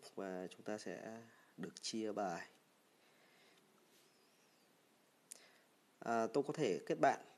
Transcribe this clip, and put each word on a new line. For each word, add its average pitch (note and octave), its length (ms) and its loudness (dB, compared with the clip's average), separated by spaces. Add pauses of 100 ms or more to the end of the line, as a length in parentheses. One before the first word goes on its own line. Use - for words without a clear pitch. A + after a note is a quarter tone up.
(160)
và F#2 320 -4
chúng - 140 -16
ta G#2+ 160 -4
sẽ A2 440 -10 (360)
được E2+ 240 -8
chia A2 300 -2
bài. F#2 360 -2 (3500)
À, A2+ 340 2
tôi C#3+ 100 6
có - 100 -2
thể G#2 320 2
kết E3 140 2
bạn C3+ 200 6 (180)